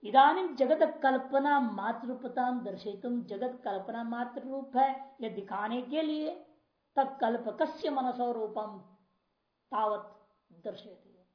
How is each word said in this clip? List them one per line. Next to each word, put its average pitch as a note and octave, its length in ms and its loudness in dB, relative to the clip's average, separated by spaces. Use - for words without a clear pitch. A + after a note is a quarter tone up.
इदानीं C#4+ 520 6
जगत D4+ 480 4
कल्पना C4+ 580 4
मातृरूपतां A#3+ 1040 -2
दर्शयितुं, G#3 580 -6
जगत B3 420 -6
कल्पना A3 400 -4
मात्र A#3+ 380 -6
रूप C4+ 340 -6
है, C4+ 440 2
यह A3 140 -6
दिखाने G#3 480 -4
के D4 200 -2
लिए D4+ 440 -4
तब C4+ 240 2
कल्पकस्य A#3+ 720 -2
मनसो B3 420 0
रूपम G#3+ 460 -6
तावत G#3+ 460 -2
दर्शयति। F#3 720 -14